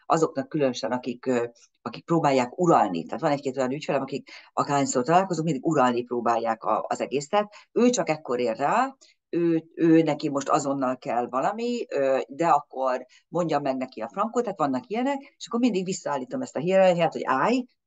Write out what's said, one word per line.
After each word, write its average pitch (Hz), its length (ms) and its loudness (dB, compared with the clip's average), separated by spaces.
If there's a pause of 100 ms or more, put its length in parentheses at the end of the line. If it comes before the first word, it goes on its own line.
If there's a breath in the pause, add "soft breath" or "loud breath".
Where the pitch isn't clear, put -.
azoknak 156 440 0
különösen, 131 420 -2
akik, 123 340 -6
ö, 123 200 0 (360 soft breath)
akik - 240 -12
próbálják 143 540 2
uralni. 107 440 4
Tehát - 180 -10
van 156 100 2
egy-két 139 260 -4
olyan 127 140 0
ügyfelem, 147 300 -2
akik 135 280 -8 (240 loud breath)
akárhányszor 135 500 0
találkozunk, 170 420 2
mindig 139 200 -2
uralni 127 380 2
próbálják 113 600 -2
a, 101 240 0
az 123 140 -4
egészet. 175 520 -2 (180 loud breath)
Ő 240 180 4
csak 190 200 -2
ekkor 139 300 -4
ér 117 160 0
rá, 196 400 0 (340 soft breath)
ő, 165 340 0 (120)
ő 165 260 6
neki 151 280 0
most 139 200 -4
azonnal 139 480 0
kell 120 300 -4
valami, 214 640 -4
ö, 135 380 0
de 139 200 -2
akkor 131 580 0 (220 soft breath)
mondja 156 320 0
meg 135 180 -2
neki 127 240 -8
a 113 80 -8
frankot, 226 340 -2
tehát 202 140 -6
vannak 131 300 -2
ilyenek, 269 500 -4
és - 100 -18
akkor 233 120 -4
mindig 196 260 2
visszaállítom 143 560 -6
ezt 127 140 -8
a 127 40 -4
hierarchiát, 175 540 4
hogy 120 120 -6
állj, 202 400 0 (220)